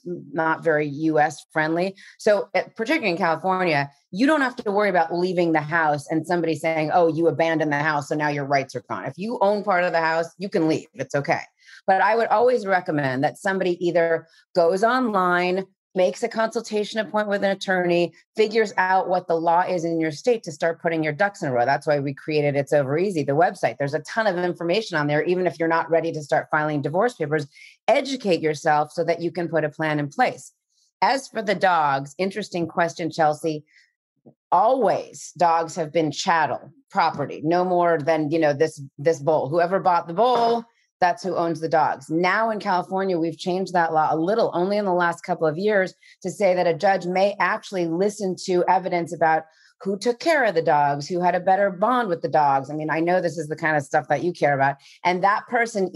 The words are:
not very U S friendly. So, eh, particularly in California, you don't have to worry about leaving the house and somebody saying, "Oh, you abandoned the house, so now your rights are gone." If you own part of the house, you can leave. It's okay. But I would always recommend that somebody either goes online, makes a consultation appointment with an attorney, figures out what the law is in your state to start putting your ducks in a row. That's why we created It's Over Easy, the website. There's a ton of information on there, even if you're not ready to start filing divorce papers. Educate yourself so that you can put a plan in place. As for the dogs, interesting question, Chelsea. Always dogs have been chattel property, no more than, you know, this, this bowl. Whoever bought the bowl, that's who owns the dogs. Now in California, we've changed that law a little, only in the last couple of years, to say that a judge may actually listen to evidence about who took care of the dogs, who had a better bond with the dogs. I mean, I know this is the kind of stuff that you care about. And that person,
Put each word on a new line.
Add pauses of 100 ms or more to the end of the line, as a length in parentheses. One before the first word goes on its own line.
not
very
U
S
friendly. (240)
So,
eh, (140)
particularly
in
California, (220)
you
don't
have
to
worry
about
leaving
the
house
and
somebody
saying,
"Oh,
you
abandoned
the
house,
so
now
your
rights
are
gone."
If
you
own
part
of
the
house, (100)
you
can
leave.
It's
okay. (460)
But
I
would
always
recommend
that
somebody
either (260)
goes
online, (280)
makes
a
consultation
appointment
with
an
attorney, (240)
figures
out
what
the
law
is
in
your
state
to
start
putting
your
ducks
in
a
row.
That's
why
we
created
It's
Over
Easy,
the
website.
There's
a
ton
of
information
on
there,
even
if
you're
not
ready
to
start
filing
divorce
papers. (440)
Educate
yourself
so
that
you
can
put
a
plan
in
place. (480)
As
for
the
dogs,
interesting
question,
Chelsea. (840)
Always
dogs
have
been
chattel (180)
property,
no
more
than,
you
know,
this, (160)
this
bowl.
Whoever
bought
the
bowl, (360)
that's
who
owns
the
dogs.
Now
in
California,
we've
changed
that
law
a
little,
only
in
the
last
couple
of
years, (260)
to
say
that
a
judge
may
actually
listen (100)
to
evidence
about (360)
who
took
care
of
the
dogs,
who
had
a
better
bond
with
the
dogs.
I
mean,
I
know
this
is
the
kind
of
stuff
that
you
care
about. (280)
And
that
person,